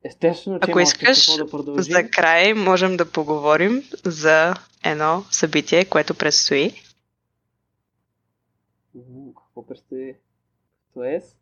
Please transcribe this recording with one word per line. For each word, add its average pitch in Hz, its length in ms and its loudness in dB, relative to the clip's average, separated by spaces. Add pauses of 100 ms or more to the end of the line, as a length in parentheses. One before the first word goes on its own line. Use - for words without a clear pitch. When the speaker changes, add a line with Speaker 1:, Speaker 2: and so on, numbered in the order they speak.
Speaker 1:
Естествено, 175 560 -4
че - 40 0
Speaker 2:
Ако 180 160 0
Speaker 1:
има - 20 4
още - 240 0
Speaker 2:
искаш, 262 220 4
Speaker 1:
какво 151 180 0
да 151 60 -16
продължим. 147 420 -6
Speaker 2:
за 180 160 2
край 170 440 4
можем 185 440 0
да 170 140 -2
поговорим 156 720 0 (220)
за 160 480 2 (320)
едно 160 460 -2
събитие, 156 540 0
което 156 320 -2
предстои. 151 540 0 (2250)
Speaker 1:
Уу, 127 380 -20
какво - 340 -20
предстои? 131 480 -16 (760)
туес? - 480 -8